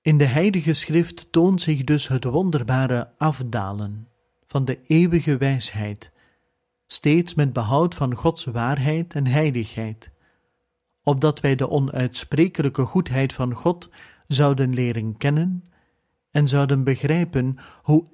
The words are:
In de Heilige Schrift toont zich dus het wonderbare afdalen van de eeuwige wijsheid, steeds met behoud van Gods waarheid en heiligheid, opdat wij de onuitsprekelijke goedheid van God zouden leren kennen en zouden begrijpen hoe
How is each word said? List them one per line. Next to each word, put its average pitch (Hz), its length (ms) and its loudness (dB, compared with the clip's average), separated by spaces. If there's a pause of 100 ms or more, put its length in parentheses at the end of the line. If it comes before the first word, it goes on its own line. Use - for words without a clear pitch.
In 151 160 2
de 143 80 6
Heilige 160 480 2
Schrift - 580 -2
toont 175 300 4
zich 147 220 -2
dus 147 240 0
het 131 160 -2
wonderbare 131 920 -2
afdalen 107 880 -4 (380)
van 135 200 -2
de 127 180 -6
eeuwige 160 540 2
wijsheid, 117 760 -4 (760)
steeds 170 480 2
met 143 200 0
behoud 139 420 0
van 127 200 -2
Gods - 300 -2
waarheid 139 680 -2
en 139 140 -2
heiligheid, 120 840 -2 (920)
opdat 147 380 2
wij 139 160 2
de 131 140 -2
onuitsprekelijke 139 1160 0
goedheid 135 480 -2
van 123 200 -2
God 175 360 -4 (380)
zouden 135 460 2
leren 113 440 -4
kennen 170 540 -2 (600)
en 147 160 2
zouden 139 360 2
begrijpen 135 720 -2 (240)
hoe 156 320 2